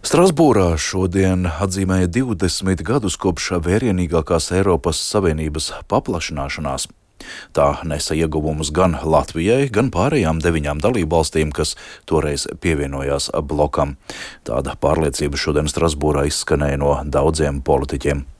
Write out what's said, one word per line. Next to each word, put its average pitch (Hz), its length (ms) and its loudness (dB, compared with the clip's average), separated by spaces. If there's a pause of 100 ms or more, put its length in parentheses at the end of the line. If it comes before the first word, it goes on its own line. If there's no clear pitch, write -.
Strasbūrā 139 800 4
šodien 92 640 0
atzīmēja 92 640 0
divdesmit 95 720 0
gadus 107 400 -2
kopš 90 300 -2 (100)
vērienīgākās 87 840 0 (100)
Eiropas 87 400 2
Savienības 78 720 -2 (260)
paplašināšanās. 73 960 -4 (680)
Tā 76 140 4 (180)
nesa 78 320 -4
ieguvumus 78 560 -2
gan 85 240 4
Latvijai, 82 720 2
gan 123 240 0
pārējām 90 480 2
deviņām 76 400 0
dalībvalstīm, 80 720 2
kas 78 220 -2 (340)
toreiz 76 380 0 (180)
pievienojās 71 640 -2 (160)
blokam. 73 540 0 (500)
Tāda 65 240 -2
pārliecība 73 640 0
šodien 73 320 0
Strasbūrā 73 640 0
izskanēja 71 480 0
no 71 140 2 (100)
daudziem 71 560 0
politiķiem. 69 640 0 (160)